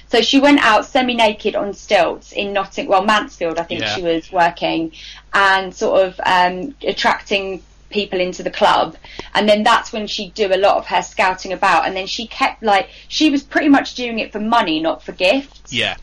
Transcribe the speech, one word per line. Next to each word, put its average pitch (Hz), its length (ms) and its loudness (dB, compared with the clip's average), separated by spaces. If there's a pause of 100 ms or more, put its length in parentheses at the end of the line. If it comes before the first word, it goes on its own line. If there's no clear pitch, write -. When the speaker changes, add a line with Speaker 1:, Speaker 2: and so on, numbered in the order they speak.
Speaker 1:
So 226 120 2
she 269 180 2
went 285 200 6
out 233 260 2
semi-naked 233 720 0
on 202 180 -4
stilts - 580 -2
in 202 220 -6
Notting-, 196 340 -6
well, 190 160 2
Mansfield, 190 540 -2
I 165 60 -2
think 170 180 -10
Speaker 2:
Yeah. - 140 -4
Speaker 1:
she 185 80 -6
was 165 280 -2
working, 165 600 -2 (420)
and 190 420 2
sort 202 320 2
of, 180 160 -10
um, 185 520 0 (120)
attracting 196 760 -4 (260)
people 196 300 -4
into 180 240 -4
the 180 80 -6
club. 165 460 0 (360)
And 208 160 0
then 214 140 4
that's 226 280 2
when 214 140 -6
she'd 196 300 -10
do 190 180 0
a 190 40 4
lot 196 200 4
of - 100 -6
her 180 140 0
scouting 185 520 -2
about. 180 340 2
And 190 80 -6
then 190 100 -6
she 226 220 -8
kept, - 340 -4
like, 202 280 2 (180)
she 302 240 2
was 277 100 0
pretty 311 280 0
much - 260 2
doing 233 240 -6
it - 120 -8
for 214 80 -8
money, 214 400 0
not 160 240 -4
for 185 100 -14
gifts. 196 600 -2
Speaker 2:
Yeah. 107 300 -2